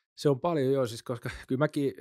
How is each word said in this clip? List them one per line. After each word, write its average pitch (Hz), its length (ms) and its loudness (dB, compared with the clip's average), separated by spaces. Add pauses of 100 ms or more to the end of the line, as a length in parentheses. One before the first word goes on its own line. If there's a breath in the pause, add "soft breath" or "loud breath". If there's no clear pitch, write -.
(160)
Se - 120 0
on 135 120 2
paljon, 147 320 2
joo, 135 140 2
siis 113 160 -8
koska 123 280 -8
<laughs> - 180 -12
kyllä 131 100 0
mäkin 143 420 0